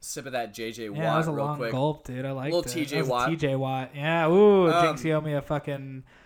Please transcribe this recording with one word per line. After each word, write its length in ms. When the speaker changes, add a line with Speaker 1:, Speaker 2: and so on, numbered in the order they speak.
Speaker 1:
sip 240
of 80
that 220
J 180
J 120
Speaker 2:
Yeah, 100
that 100
Speaker 1:
Watt 140
Speaker 2:
was 100
a 40
Speaker 1:
real 120
Speaker 2:
long 140
Speaker 1:
quick. 120
Speaker 2:
gulp, 360
dude. 180
I 80
liked 220
Speaker 1:
Little 140
Speaker 2:
it. 60
Speaker 1:
T 120
J 100
Speaker 2:
That 60
was 60
a 40
Speaker 1:
Watt. 160
Speaker 2:
T 80
J 200
Watt. 380
Yeah, 340
ooh, 440
Speaker 1:
Um, 120
Speaker 2:
Jinx, 200
you 80
owe 80
me 140
a 80
fucking 600